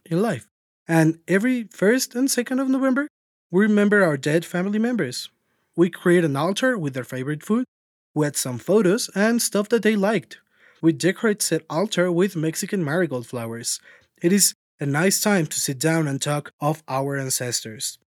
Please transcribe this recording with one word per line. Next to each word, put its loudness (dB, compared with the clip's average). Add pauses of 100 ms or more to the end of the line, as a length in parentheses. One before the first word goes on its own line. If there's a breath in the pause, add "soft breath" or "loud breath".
in -2
life. -4 (400)
And 4
every 0
first 0
and 0
second -2
of -2
November, 0 (440)
we 4
remember 4
our 2
dead 0
family -4
members. -4 (460)
We 4
create 4
an 0
altar 0
with -4
their -6
favorite -8
food, 0 (500)
we 2
add -4
some -6
photos 2
and 2
stuff -2
that 0
they 2
liked. -2 (420 soft breath)
We 4
decorate 0
said -2
altar 0
with 2
Mexican -4
marigold -2
flowers. -8 (400 soft breath)
It 2
is 4 (240)
a -4
nice 0
time 2
to -6
sit -4
down 0
and -4
talk -6
of -2
our -4
ancestors. -6 (200)